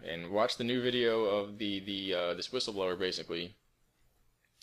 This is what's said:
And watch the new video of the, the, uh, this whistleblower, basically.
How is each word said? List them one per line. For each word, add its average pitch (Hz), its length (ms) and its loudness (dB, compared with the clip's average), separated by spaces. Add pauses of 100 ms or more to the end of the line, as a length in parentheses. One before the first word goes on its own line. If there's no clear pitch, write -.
And 85 260 -6
watch 107 260 4
the 123 80 -2
new 123 180 0
video 120 420 4
of 104 340 0
the, 101 220 -2
the, 98 340 -2
uh, 87 200 2
this 90 140 -6
whistleblower, 95 500 -2
basically. 90 560 -2 (1080)